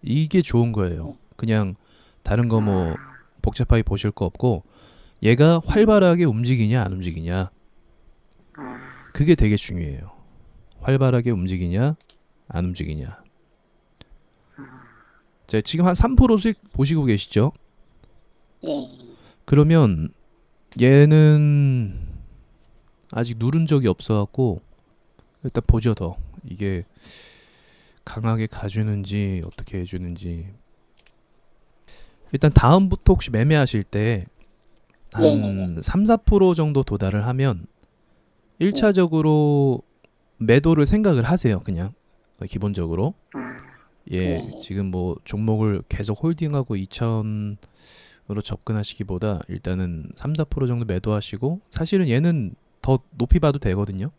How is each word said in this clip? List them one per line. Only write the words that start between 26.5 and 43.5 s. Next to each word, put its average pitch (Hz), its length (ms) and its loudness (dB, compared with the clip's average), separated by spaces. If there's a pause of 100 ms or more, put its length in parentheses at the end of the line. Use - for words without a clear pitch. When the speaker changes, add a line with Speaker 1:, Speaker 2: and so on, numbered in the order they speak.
Speaker 1:
강하게 113 420 -4
가주는지 101 960 -4
어떻게 - 340 -10
해주는지. 87 680 -10 (1800)
일단 147 200 2
다음부터 185 600 4
혹시 - 180 -2
매매하실 123 540 2
때 107 400 -4 (840)
한 98 640 0
Speaker 2:
예. - 40 -10
Speaker 1:
삼, - 240 0
사 226 120 4
프로 190 360 4
정도 151 300 0
도달을 101 420 -2
하면 123 400 -2 (920)
일 170 80 2
Speaker 2:
예. 202 60 2
Speaker 1:
차적으로 156 1080 2 (560)
매도를 143 480 4
생각을 170 380 2
하세요. 123 380 0
그냥 92 320 -6 (540)
기본적으로. 98 680 -4 (180)
Speaker 2:
아. - 60 -12 (720)